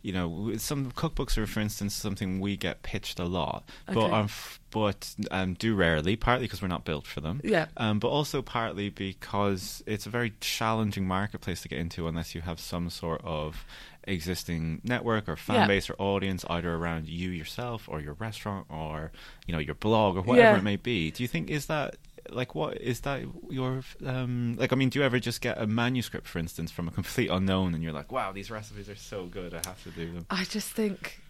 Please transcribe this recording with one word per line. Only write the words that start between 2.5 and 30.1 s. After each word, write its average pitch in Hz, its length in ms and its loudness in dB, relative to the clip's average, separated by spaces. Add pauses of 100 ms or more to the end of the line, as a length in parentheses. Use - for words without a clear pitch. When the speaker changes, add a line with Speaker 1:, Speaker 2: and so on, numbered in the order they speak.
Speaker 1:
get - 260 -2
pitched - 380 -4
a 90 40 0
lot, 87 420 -2 (200)
but - 100 0
Speaker 2:
Okay. 110 160 6
Speaker 1:
um, 107 120 4
f-, - 360 -6 (120)
but, 104 420 0 (160)
um, 92 240 0
do 110 220 2
rarely, 85 400 6
partly 123 320 2
'cause - 120 -8
we're 98 80 -2
not 87 160 -2
built 73 220 -2
for - 140 -6
them. 85 240 -2
Speaker 2:
Yeah. 175 220 4 (100)
Speaker 1:
Um, 107 240 2
but 120 80 2
also 143 340 0
partly 101 480 -2
because 98 960 -2
it's 107 200 -2
a 104 40 -6
very 117 300 0
challenging 110 680 0
marketplace 92 560 -2
to - 60 -12
get 65 100 -4
into 82 300 -2
unless 82 260 -4
you 85 80 -6
have 82 160 -6
some 87 320 -4
sort 80 340 -4
of 78 400 -4 (420)
existing 82 760 -2
network 113 440 0
or 78 80 -2
fan - 200 0
Speaker 2:
Yeah. 196 100 8
Speaker 1:
base 98 240 4
or - 80 -4
audience, 98 500 2
either 85 260 0
around 82 340 -2
you 87 220 -4
yourself 110 580 -6
or 78 120 -4
your 73 140 -8
restaurant 107 560 -6
or, 78 420 -4 (340)
you 85 60 -2
know, 82 60 0
your 73 160 -2
blog 107 420 4
or 95 60 0
whatever 226 300 10
Speaker 2:
Yeah. 196 60 8
Speaker 1:
it 92 60 2
may 104 120 2
be. 95 340 0
Do - 120 -6
you 123 60 -2
think, 165 220 -4
is 151 160 -2
that, 151 300 -4 (340)
like, 123 240 -4
what, 156 260 -2
is 123 200 -2
that 135 220 -2 (280)
your, 131 320 0 (220)
um, 123 540 0
like, 127 140 4
I - 40 6
mean, 135 120 6
do 139 100 2
you 143 60 6
ever 127 160 4
just - 200 -2
get 120 200 0
a 110 60 2
manuscript, 117 600 2
for - 120 -4
instance, 82 320 -4
from 85 180 -4
a - 20 -2
complete - 400 0
unknown 92 440 4
and 80 80 0
you're 82 100 -2
like, 73 180 -6
"Wow, 110 220 -2
these 98 180 -8
recipes 104 380 -10
are 101 80 -10
so 95 300 -8
good, 87 280 -8
I 82 40 -6 (100)
have 92 160 -14
to 85 60 -10
do 82 220 -6